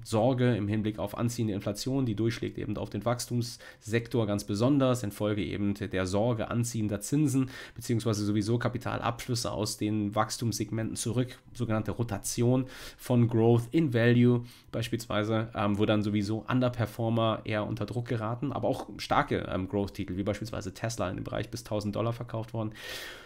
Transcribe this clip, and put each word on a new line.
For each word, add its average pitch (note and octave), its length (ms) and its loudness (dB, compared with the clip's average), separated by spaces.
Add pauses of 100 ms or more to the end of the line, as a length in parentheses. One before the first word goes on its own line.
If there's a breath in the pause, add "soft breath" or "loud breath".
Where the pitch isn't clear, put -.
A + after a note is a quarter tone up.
Sorge B2 520 4
im G2+ 120 0
Hinblick G#2+ 300 0
auf G2 200 -4
anziehende A#2 340 0
Inflation, B2 540 -2
die A2 80 0
durchschlägt A2 420 -2
eben G2+ 220 -4
auf G#2+ 100 -4
den G2+ 160 -6
Wachstumssektor A#2 1200 -2
ganz G2+ 180 0
besonders, B2+ 580 4
infolge G#2 420 0
eben G2+ 300 0
der F#2 320 -2
Sorge G#2+ 420 0
anziehender A2 540 -2
Zinsen, C3+ 480 2 (240 loud breath)
beziehungsweise A2 500 0
sowieso G#2+ 340 2
Kapitalabflüsse A#2+ 920 -2
aus A2 260 -2
den G#2 380 0
Wachstumssegmenten A2 840 -2
zurück, B2 300 0 (280)
sogenannte A2 360 -2
Rotation A#2+ 760 0 (300 loud breath)
von A#2+ 300 4
Growth A#2 460 6
in D#3+ 200 4
Value A#2+ 520 6 (260 loud breath)
beispielsweise, A2+ 840 -2
ähm, G2+ 200 2
wo G#2 80 2
dann G#2+ 200 4
sowieso G#2 420 0
Underperformer A#2 960 2
eher G#2 240 -2
unter A2+ 180 -4
Druck A#2 220 -4
geraten, A#2+ 460 -2
aber - 160 0
auch - 180 -2 (120)
starke, - 520 0
ähm, F#2 160 -2
Growth-Titel, F#2+ 500 -2
wie G2 60 0
beispielsweise G2+ 500 -4
Tesla G#2+ 380 -4
in G2+ 60 -6
dem G#2+ 80 -6
Bereich A2 260 -4
bis - 140 -8
tausend G#2 320 -2
Dollar A2+ 160 0
verkauft A2+ 420 -8
worden. A2 160 -2 (560 loud breath)